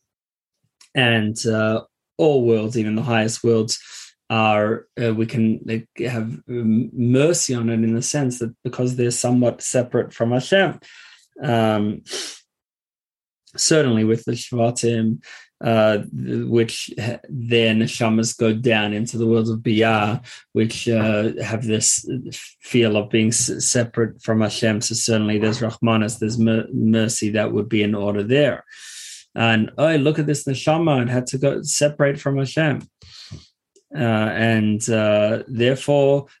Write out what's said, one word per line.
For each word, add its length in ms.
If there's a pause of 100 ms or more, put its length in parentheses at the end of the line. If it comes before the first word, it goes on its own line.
(960)
and, 520
uh, 360 (360)
all 260
worlds, 320
even 200
the 60
highest 400
worlds, 380 (480)
are, 580 (160)
uh, 120
we 100
can, 400
like, 240 (180)
have, 320 (120)
um, 420
mercy 600
on 160
it 120
in 120
the 80
sense 380
that 220
because 340
they're 140
somewhat 520
separate 500
from 200
Hashem. 460 (640)
Um, 600 (1500)
certainly 480
with 200
the 80
Shvatim, 880 (420)
uh, 340
th-, 480
which 440 (100)
ha-, 280
their 460
neshamas 600
go 160
down 400
into 240
the 100
world 220
of 120
Biyah, 600 (300)
which, 360
uh, 440 (100)
have 220
this 420 (540)
feel 360
of 120
being 200
s-, 360
separate 560
from 220
Hashem. 400
So 120
certainly 440
there's 220
Rahmanas, 580
there's 200
mer-, 320
mercy 600
that 220
would 160
be 140
in 120
order 280
there. 420 (720)
And, 440
oh, 180
look 220
at 80
this 180
neshama, 580
it 60
had 200
to 100
go 240
separate 580
from 160
Hashem. 460 (1120)
Uh, 40
and, 880
uh, 580
therefore, 800 (140)